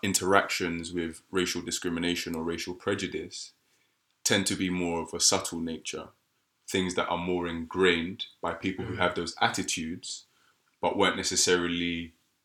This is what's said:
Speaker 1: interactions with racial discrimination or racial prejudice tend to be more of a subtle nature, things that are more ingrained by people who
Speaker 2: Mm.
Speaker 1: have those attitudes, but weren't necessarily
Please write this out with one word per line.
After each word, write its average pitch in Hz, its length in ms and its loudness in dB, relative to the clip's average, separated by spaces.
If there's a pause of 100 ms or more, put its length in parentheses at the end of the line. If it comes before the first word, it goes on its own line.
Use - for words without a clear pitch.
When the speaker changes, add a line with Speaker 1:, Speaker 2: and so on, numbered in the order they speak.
Speaker 1:
interactions 90 880 2
with 82 380 -4
racial 90 320 0
discrimination 85 720 -2
or 80 80 -4
racial 85 300 -4
prejudice 87 800 -6 (720)
tend 98 220 4
to 101 80 0
be 90 160 -2
more 87 320 0
of 82 120 -8
a 85 60 -6
subtle 92 400 2
nature, 82 480 -8 (600)
things 92 260 0
that 92 140 0
are 87 100 0
more 87 300 0
ingrained 85 800 2 (140)
by - 140 -2
people - 300 -4
who 113 100 -6
Speaker 2:
Mm. - 40 -6
Speaker 1:
have - 160 4
those 85 260 -4
attitudes, 87 840 -2 (560)
but 85 160 0
weren't 92 200 4
necessarily 87 960 2 (320)